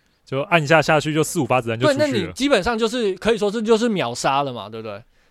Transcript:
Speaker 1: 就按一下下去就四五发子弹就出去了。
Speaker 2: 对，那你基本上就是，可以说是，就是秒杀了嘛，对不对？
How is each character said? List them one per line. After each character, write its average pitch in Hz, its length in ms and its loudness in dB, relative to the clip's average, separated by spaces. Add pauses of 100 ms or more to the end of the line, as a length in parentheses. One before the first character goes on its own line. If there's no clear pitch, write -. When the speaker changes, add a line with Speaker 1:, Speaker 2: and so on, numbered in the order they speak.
(240)
Speaker 1:
就 135 180 -4
按 170 200 2
一 147 60 -4
下 160 140 6
下 156 180 4
去 151 140 -2
就 156 100 2
四 - 160 -6
五 139 60 0
发 127 160 2
子 117 80 -4
弹 113 100 -4
就 123 80 2
出 294 60 4
去 269 60 -2
了。 302 60 2
Speaker 2:
对， 285 60 0
那 196 160 -2
你 92 60 -12
基 269 160 -2
本 233 120 2
上 226 160 -2
就 226 80 0
是， 220 300 -2
可 202 180 0
以 226 40 -4
说 202 120 0
是， 226 120 -4
就 220 160 4
是 226 100 0
秒 156 260 -2
杀 139 300 0
了 139 80 -6
嘛， 110 160 -12
对 113 140 -12
不 110 60 -10
对？ 101 140 -10 (300)